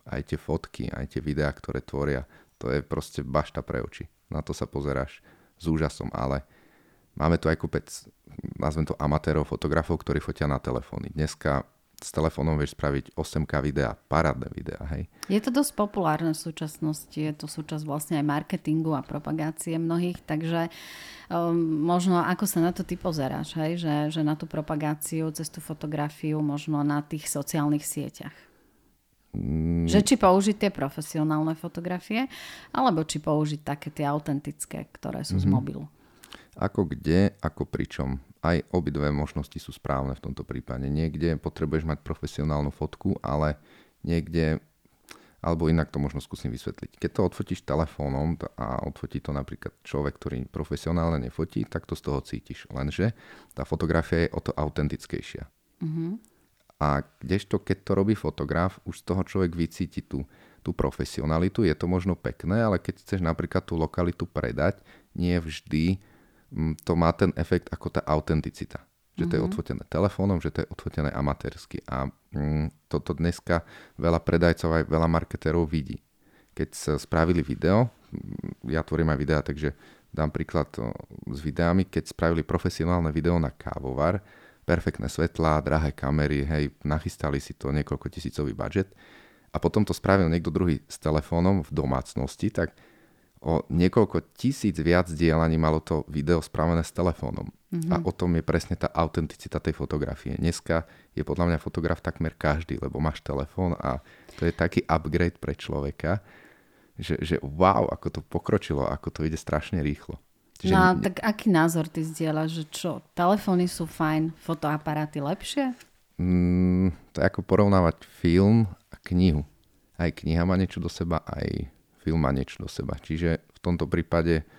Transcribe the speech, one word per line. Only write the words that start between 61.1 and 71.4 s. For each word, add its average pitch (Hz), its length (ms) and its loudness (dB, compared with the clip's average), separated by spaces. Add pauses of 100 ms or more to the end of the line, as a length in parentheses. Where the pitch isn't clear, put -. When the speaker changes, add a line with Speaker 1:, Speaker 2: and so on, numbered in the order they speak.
Speaker 1:
je 82 80 4
to - 140 -4
možno 90 280 2
pekné, 85 460 -2
ale 107 160 2
keď - 240 -6
chceš 95 200 -4
napríklad 82 440 0
tú 87 120 -4
lokalitu 87 480 0
predať, 76 600 -2 (280)
nie 87 220 0
vždy, 80 640 0 (500)
mm, 80 380 -4
to - 80 0
má 82 180 4
ten 90 240 4
efekt - 380 0
ako - 180 -8
tá - 140 -2
autenticita. - 800 -2 (320)
Že - 80 0
to 170 80 0
je - 80 2
Speaker 2:
Mhm. 170 80 0
Speaker 1:
odfotené - 400 -6
telefónom, 95 480 0
že 78 160 -2
to - 80 -2
je - 80 -6
odfotené - 420 -4
amatérsky. - 760 -4